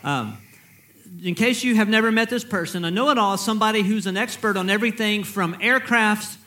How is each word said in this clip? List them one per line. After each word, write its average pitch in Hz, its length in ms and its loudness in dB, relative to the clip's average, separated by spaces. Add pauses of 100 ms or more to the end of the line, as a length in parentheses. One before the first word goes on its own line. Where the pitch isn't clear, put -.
Um, 123 360 -4 (840)
in 180 120 -4
case 240 280 2
you 247 140 2
have 214 120 4
never 220 220 4
met 226 200 2
this 240 120 -2
person, 175 440 -4
a 170 40 -2
know-it-all 220 440 2
is 190 80 -4
somebody 220 400 0
who's 202 240 0
an 190 100 -2
expert 214 400 -2
on 190 140 -2
everything 208 540 0
from 175 320 -2
aircrafts 226 920 0